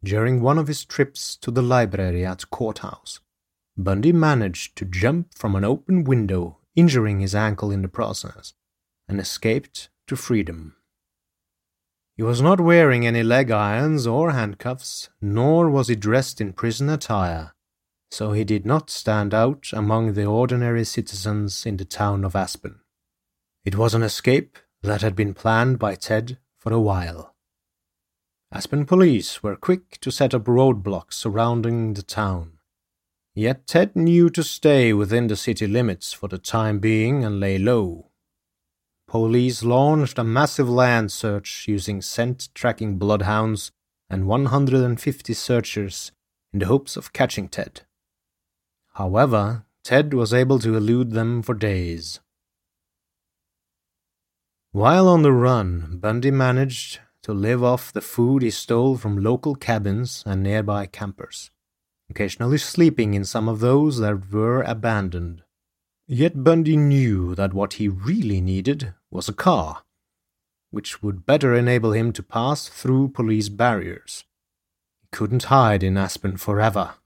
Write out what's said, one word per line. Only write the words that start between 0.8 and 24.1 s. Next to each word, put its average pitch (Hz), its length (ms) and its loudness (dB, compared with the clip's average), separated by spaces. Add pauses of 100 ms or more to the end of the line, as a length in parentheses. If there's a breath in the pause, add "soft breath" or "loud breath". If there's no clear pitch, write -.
trips - 540 -4
to - 140 -10
the 120 100 0
library 98 640 0
at 92 240 -8
courthouse, - 720 -10 (560)
Bundy 98 360 2
managed 143 640 0
to 98 100 -8
jump 113 480 -2
from 104 200 -2
an 98 80 0
open 156 420 0
window, 98 520 0 (180)
injuring 123 460 4
his 98 140 -2
ankle 104 360 -2
in 98 120 -2
the 95 60 -4
process, - 640 -10 (520)
and 101 140 -4
escaped - 720 -4 (160)
to 135 100 -6
freedom. 87 580 -4 (1400)
He 113 60 -4
was 120 180 0
not 180 220 6
wearing 156 440 6
any 117 160 2
leg 120 280 2
irons 117 560 0
or 143 240 0
handcuffs, 120 800 -6 (100)
nor 135 480 2
was 135 200 2
he 120 60 2
dressed 110 460 -2
in 98 140 -6
prison 117 340 -2
attire, 92 640 -4 (580)
so 107 220 -4
he 107 100 0
did 104 220 -2
not 143 240 0
stand 104 460 -2
out 120 400 0
among 107 400 0
the 101 100 -2
ordinary 120 640 0
citizens 104 800 -6
in 104 100 -4
the 95 80 -8
town 101 400 -2
of 92 100 -4
Aspen. - 460 -6 (840)
It 98 100 -2
was 110 160 2
an 113 100 2
escape - 540 0 (260)